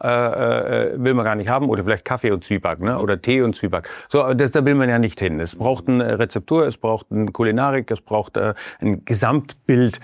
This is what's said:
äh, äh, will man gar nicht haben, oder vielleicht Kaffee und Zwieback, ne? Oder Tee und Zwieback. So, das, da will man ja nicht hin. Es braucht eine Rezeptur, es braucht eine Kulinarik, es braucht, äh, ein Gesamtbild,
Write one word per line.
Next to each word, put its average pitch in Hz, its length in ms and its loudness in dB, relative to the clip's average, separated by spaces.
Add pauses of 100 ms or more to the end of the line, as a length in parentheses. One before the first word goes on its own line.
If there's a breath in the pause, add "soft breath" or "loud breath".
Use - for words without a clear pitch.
äh, 120 920 0
äh, 131 80 -4
will 131 100 4
man 120 100 2
gar 107 120 0
nicht 104 140 -4
haben, 135 200 2
oder 101 160 0
vielleicht 104 200 0
Kaffee 123 260 0
und 90 120 0
Zwieback, 87 380 -2
ne? 113 180 0
Oder 101 220 0
Tee 127 200 2
und 113 140 0
Zwieback. 92 340 -4 (200 loud breath)
So, 131 240 2
das, 131 180 2
da 143 140 2
will 143 100 4
man 131 140 2
ja 120 100 2
nicht 113 200 0
hin. 80 200 -2
Es 85 160 -6
braucht 123 320 -2
eine 120 320 0
Rezeptur, 143 480 0
es 123 100 -4
braucht 110 340 -4
eine 104 200 0
Kulinarik, 123 580 0
es 110 120 -4
braucht, - 360 -4
äh, 104 160 0 (280 loud breath)
ein 104 240 -2
Gesamtbild, 123 1000 0